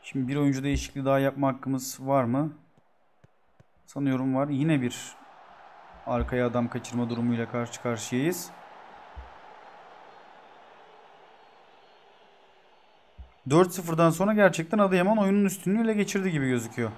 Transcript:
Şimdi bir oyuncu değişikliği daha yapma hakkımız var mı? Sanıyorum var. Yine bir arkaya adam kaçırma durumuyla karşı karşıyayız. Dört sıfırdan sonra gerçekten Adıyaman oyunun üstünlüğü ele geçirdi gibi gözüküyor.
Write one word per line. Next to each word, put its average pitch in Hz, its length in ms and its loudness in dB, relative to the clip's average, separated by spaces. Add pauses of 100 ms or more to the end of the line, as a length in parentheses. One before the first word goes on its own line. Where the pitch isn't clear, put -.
(120)
Şimdi 131 160 -2
bir 139 80 -2
oyuncu 139 280 2
değişikliği 139 420 -2
daha 135 140 4
yapma 139 280 0
hakkımız 131 520 -4
var 135 240 2
mı? 135 300 -2 (1300)
Sanıyorum 131 500 -2
var. 139 120 0
Yine 147 340 0
bir - 340 -6 (880)
arkaya 123 420 0
adam 120 220 0
kaçırma 120 400 -4
durumuyla 117 420 -2
karşı 120 300 -6
karşıyayız. 127 720 -4 (4000)
Dört 175 240 4
sıfırdan 165 360 2
sonra 190 240 0
gerçekten 190 440 4
Adıyaman 190 400 4
oyunun 202 280 4
üstünlüğü 190 360 0
ele 226 120 2
geçirdi 196 380 0
gibi 139 160 0
gözüküyor. 120 500 -2